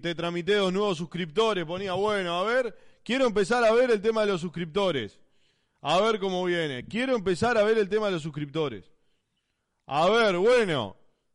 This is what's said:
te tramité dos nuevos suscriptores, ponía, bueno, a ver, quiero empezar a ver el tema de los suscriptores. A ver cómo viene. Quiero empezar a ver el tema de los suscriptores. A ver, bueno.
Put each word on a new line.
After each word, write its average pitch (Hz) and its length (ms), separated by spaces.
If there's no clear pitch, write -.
te 170 100
tramité 170 420
dos 196 160
nuevos 196 280
suscriptores, 180 640
ponía, 185 280
bueno, 190 440
a 180 60
ver, 240 340
quiero 262 220
empezar 214 380
a 220 100
ver 247 160
el 214 120
tema 220 200
de 208 60
los 190 140
suscriptores. 165 760
A 170 140
ver 220 180
cómo 185 240
viene. 160 440
Quiero 254 280
empezar 214 440
a 208 40
ver 220 140
el 208 100
tema 208 200
de 196 60
los 160 100
suscriptores. 143 680
A 151 240
ver, 220 260
bueno. 180 600